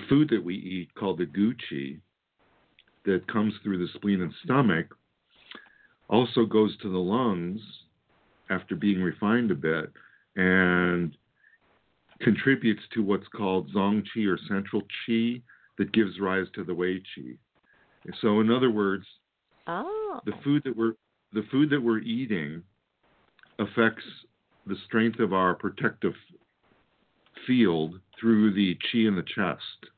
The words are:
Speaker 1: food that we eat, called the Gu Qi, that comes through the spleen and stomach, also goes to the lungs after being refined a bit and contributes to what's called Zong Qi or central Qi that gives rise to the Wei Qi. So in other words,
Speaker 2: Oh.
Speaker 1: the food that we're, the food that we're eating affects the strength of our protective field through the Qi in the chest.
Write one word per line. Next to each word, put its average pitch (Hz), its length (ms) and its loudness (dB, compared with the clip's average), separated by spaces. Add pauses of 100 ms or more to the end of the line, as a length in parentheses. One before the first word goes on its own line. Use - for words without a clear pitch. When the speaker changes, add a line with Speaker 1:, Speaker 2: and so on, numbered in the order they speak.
Speaker 1:
food 147 220 4
that 101 140 2
we 90 120 -6
eat, 90 380 -8
called 95 240 -4
the 87 80 -2
Gu 101 280 0
Qi, 71 460 -10 (1040)
that 95 280 2
comes 107 300 2
through 98 160 -2
the 85 160 -4
spleen 101 260 0
and 85 140 -4 (100)
stomach, 110 500 2 (1120)
also 120 360 2
goes 107 340 2
to 104 120 -8
the 92 80 -2
lungs 95 600 -2 (920)
after 95 240 -4
being 92 260 0
refined 104 500 0
a 90 40 0
bit 80 360 -2 (460)
and 90 800 2 (1040)
contributes 117 640 2 (100)
to 113 100 -2
what's 98 260 -2
called 95 440 -4
Zong 101 300 2 (120)
Qi 110 120 0
or 90 120 0 (100)
central 101 340 -4 (240)
Qi 117 360 0 (340)
that 98 160 -2
gives 95 260 2
rise 95 360 -2
to 90 100 -8
the 87 100 -6
Wei 90 260 -2
Qi. 62 360 -16 (840)
So 107 200 4
in 110 100 4
other 127 200 4
words, 98 360 0 (600)
Speaker 2:
Oh. 349 580 -6
Speaker 1:
the 101 80 -6 (100)
food 143 220 0
that 123 120 -6
we're, 113 180 0 (380)
the 107 180 -2
food 143 200 2
that 147 100 2
we're 117 200 2
eating 104 640 -4 (960)
affects 110 440 0 (640)
the 98 100 -6 (100)
strength 113 340 0
of 98 120 2
our 92 220 2
protective 101 600 -4 (1300)
field 92 540 2 (180)
through 107 360 4
the 92 220 2
Qi 113 300 0
in 104 80 2
the 87 80 -2
chest. - 760 -6